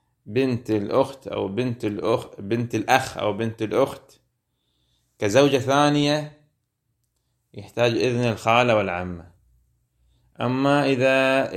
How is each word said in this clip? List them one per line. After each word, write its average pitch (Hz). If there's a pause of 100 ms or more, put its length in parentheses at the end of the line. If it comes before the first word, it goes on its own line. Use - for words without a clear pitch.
(260)
بنت 123
الأخت 107
أو 101
بنت 117
الأخ-، 110
بنت 117
الأخ 123
أو 104
بنت 110
الأخت - (960)
كزوجة 135
ثانية 147 (1120)
يحتاج 117
إذن 120
الخالة 117
والعمة. 90 (1080)
أما 135
إذا 131